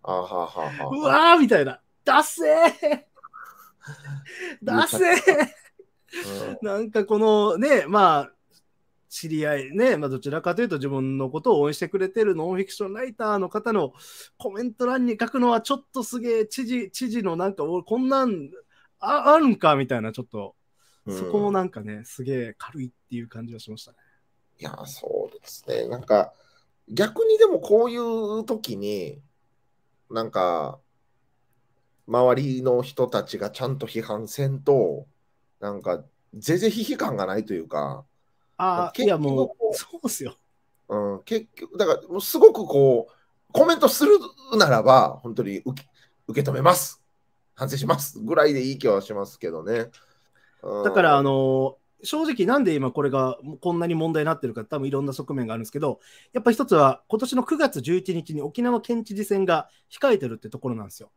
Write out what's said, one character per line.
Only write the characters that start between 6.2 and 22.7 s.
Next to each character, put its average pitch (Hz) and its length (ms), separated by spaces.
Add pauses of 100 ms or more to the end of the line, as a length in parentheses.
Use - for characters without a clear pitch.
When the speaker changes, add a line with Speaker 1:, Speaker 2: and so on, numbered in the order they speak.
Speaker 1:
う 214 40
ん。 - 20
Speaker 2:
な 202 120
ん 220 120
か 214 140
こ 208 140
の 208 380
ね、 240 300
ま 170 440
あ、 - 20 (760)
知 - 200
り 156 180
合 147 120
い 135 180
ね、 233 200
ま 147 100
あ、 - 20
ど 131 100
ち 139 120
ら 156 100
か 175 140
と 220 80
い 240 40
う - 20
と 170 80
自 139 120
分 135 300
の 131 120
こ 151 100
と 233 160
を 147 40
応 143 80
援 147 60
し - 40
て 170 100
く 196 100
れ 190 100
て 220 160
る 190 120
ノ 165 160
ン 180 40
フ 196 60
ィ - 40
ク - 40
シ - 140
ョ 190 40
ン 196 40
ラ 240 120
イ 254 100
タ 214 200
ー 202 40
の 180 100
方 214 240
の 160 200 (460)
コ 202 140
メ 208 100
ン 247 120
ト 247 120
欄 247 180
に 233 140
書 233 80
く 254 140
の 247 100
は 226 100
ち 254 120
ょ - 40
っ 277 160
と 254 100
す 240 180
げ 226 200
え、 214 60
知 254 180
事、 233 260
知 254 200
事 226 120
の 180 120
な 180 140
ん 202 60
か、 156 100
お、 170 180
こ 220 160
ん 254 100
な 269 160
ん、 165 260 (500)
あ、 285 340
あ 320 40
る 311 80
ん 220 100
か 156 180
み 135 140
た 131 80
い 113 60
な、 110 100
ち - 80
ょ 117 40
っ - 20
と、 101 280 (520)
Speaker 1:
う 98 80
ん。 - 40
Speaker 2:
そ 185 140
こ 208 80
も 202 100
な 190 120
ん 180 80
か 110 100
ね、 104 240
す - 180
げ 131 100
え 120 240
軽 - 260